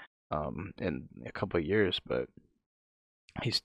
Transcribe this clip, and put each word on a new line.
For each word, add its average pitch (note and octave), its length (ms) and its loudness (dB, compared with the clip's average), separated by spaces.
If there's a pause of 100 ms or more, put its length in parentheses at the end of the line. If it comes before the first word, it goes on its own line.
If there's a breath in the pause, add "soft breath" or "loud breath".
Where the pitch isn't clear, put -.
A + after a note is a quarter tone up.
(320 loud breath)
um, D2+ 480 -2
in D#2 280 0 (200)
a - 40 -10
couple F#2 280 0
of D#2+ 60 2
years, F#2+ 380 4
but B1+ 240 0 (1160)
he's - 220 2